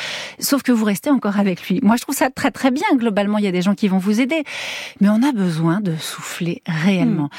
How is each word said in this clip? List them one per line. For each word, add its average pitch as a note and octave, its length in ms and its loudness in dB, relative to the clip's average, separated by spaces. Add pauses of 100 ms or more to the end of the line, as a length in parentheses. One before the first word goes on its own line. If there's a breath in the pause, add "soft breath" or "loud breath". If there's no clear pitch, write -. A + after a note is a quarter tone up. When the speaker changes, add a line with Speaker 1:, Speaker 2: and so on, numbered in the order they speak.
(380 loud breath)
Speaker 1:
Sauf - 240 0
que B3+ 100 2
vous A3 120 2
restez G#3+ 260 0
encore G#3 280 0
avec G3 300 0
lui. F3+ 140 2
Moi, G#3+ 140 6
je A#3+ 60 -2
trouve C#4 140 -8
ça D#4 140 2
très, - 200 -2
très - 200 0
bien. D#4 160 -2 (100)
Globalement, G#3 420 0
il G#3 60 0
y G3+ 40 2
a F3+ 40 0
des F3+ 100 0
gens G3 120 2
qui G#3 140 0
vont F#3+ 100 2
vous G#3 220 0
aider. C#4+ 240 0 (560 loud breath)
Mais G3 80 6
on A3 140 4
a C#4+ 100 2
besoin F3 480 0
de F3+ 160 -2
souffler - 680 -8
réellement. E3 580 2
Speaker 2:
Hmm. C#3 40 -4 (100)